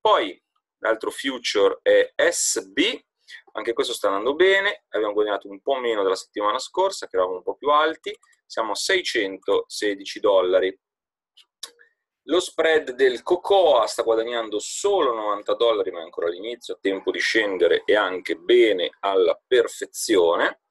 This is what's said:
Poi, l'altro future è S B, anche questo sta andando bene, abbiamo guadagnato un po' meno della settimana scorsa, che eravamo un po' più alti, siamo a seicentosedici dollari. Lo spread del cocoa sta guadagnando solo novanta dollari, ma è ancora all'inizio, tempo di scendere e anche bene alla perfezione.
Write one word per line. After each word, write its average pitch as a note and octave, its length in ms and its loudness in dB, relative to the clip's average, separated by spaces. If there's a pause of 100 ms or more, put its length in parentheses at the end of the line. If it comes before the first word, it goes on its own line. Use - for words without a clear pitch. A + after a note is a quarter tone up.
Poi, C#3+ 420 0 (360)
l'altro A2 320 -2
future G#2 720 -2
è G2+ 340 4
S D#3 540 0
B, F#3 280 -2 (540)
anche A2+ 200 -6
questo G#2 200 -2
sta G#2 160 -4
andando G#2+ 260 -2
bene, G3 540 2
abbiamo G#2+ 240 -2
guadagnato G#2 360 -2
un G2 120 -16
po' C#3 160 -2
meno A#2 260 -2
della F#2+ 140 2
settimana G#2 420 -4
scorsa, F#3 480 -4
che - 80 -18
eravamo F#2 220 0
un F2+ 80 -14
po' F#2+ 120 -6
più C3+ 120 -6
alti, D#3 480 0 (280)
siamo A2 280 -6
a - 20 -4
seicentosedici G2+ 1400 -4
dollari. F#2+ 580 2 (1500)
Lo D3+ 140 0
spread D#3+ 540 0
del B2 300 2
cocoa E3+ 640 4
sta - 160 -4
guadagnando A2+ 560 -2
solo D#3+ 560 0
novanta G#2 400 -2
dollari, G#2 360 0
ma E2+ 100 -12
è - 20 -12
ancora E2+ 240 -8
all'inizio, F#2 540 -8
tempo G2 300 -2
di F2+ 80 -4
scendere F2+ 680 2
e G2+ 120 2
anche F#2 400 -2
bene G2+ 640 2
alla F#2+ 440 0
perfezione. G#2+ 1300 0